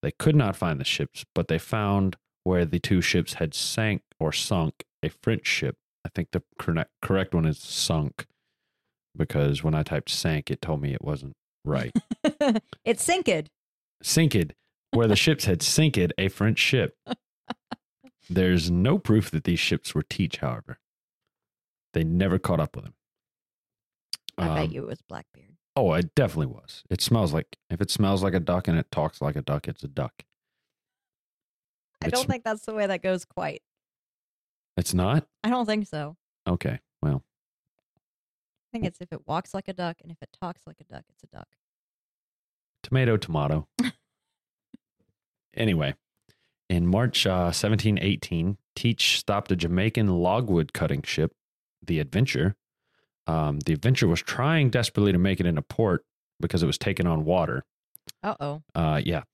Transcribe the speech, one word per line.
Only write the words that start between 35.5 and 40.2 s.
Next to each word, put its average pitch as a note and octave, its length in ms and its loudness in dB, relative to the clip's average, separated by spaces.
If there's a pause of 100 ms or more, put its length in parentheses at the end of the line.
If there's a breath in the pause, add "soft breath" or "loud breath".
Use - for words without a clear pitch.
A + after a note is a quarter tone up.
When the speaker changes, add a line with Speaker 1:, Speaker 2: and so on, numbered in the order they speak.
Speaker 2:
don't B3 160 0
think G#3+ 200 0
so. D3+ 300 -10 (300)
Speaker 1:
Okay, C2+ 320 -2 (240)
well. C#2+ 200 0 (600)
Speaker 2:
I - 880 -20
think A3+ 120 -4
it's F3 160 -6
if F3 120 -14
it - 140 -14
walks D#3+ 260 -6
like G3 140 -8
a F#3+ 60 -10
duck F3 280 -6
and E3+ 100 -20
if E3 100 -18